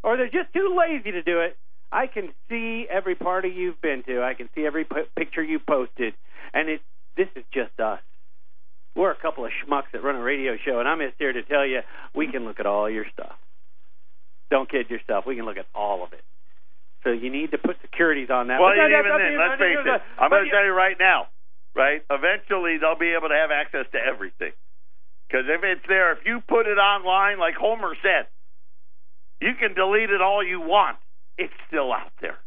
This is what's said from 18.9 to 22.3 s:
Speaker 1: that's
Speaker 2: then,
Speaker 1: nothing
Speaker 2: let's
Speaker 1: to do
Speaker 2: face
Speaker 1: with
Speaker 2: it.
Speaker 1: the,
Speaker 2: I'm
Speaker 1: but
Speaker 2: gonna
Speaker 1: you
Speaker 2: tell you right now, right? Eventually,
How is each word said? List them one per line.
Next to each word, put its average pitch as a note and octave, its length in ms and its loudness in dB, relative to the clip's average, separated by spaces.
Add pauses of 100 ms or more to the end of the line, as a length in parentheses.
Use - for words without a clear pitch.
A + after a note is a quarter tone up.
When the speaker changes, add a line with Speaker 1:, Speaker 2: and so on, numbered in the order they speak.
Speaker 1:
that's G3 120 6
Speaker 2:
then, - 80 4
Speaker 1:
nothing G3+ 240 4
Speaker 2:
let's D#4+ 160 4
Speaker 1:
to C4+ 80 -2
do G3 80 6
Speaker 2:
face E3+ 160 4
Speaker 1:
with - 20 2 (100)
Speaker 2:
it. - 40 0
Speaker 1:
the, - 220 -2
Speaker 2:
I'm C#3+ 80 6
Speaker 1:
but F#3+ 100 8
Speaker 2:
gonna G3 80 2
Speaker 1:
you - 40 2
Speaker 2:
tell G3+ 120 6
you G3 80 4
right F#3 260 4
now, F3 300 6 (480)
right? C#3+ 320 4
Eventually, E3+ 720 0